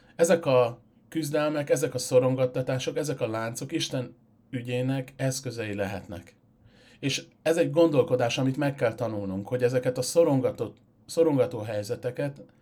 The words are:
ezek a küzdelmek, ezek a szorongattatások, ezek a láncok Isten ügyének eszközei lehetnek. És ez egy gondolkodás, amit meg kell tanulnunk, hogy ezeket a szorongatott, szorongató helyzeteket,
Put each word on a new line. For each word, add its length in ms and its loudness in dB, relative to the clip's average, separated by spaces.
ezek 300 2
a 360 4
küzdelmek, 600 -2
ezek 240 0
a 40 -4
szorongattatások, 1000 0
ezek 240 -4
a 60 -2
láncok 440 -6
Isten 440 -4
ügyének 640 -4
eszközei 600 -4
lehetnek. 600 -6
És 260 -4
ez 160 2
egy 140 2
gondolkodás, 640 4
amit 200 0
meg 180 0
kell 200 0
tanulnunk, 520 -4
hogy 160 -2
ezeket 340 2
a 40 -2
szorongatott, 760 2
szorongató 540 2
helyzeteket, 840 -6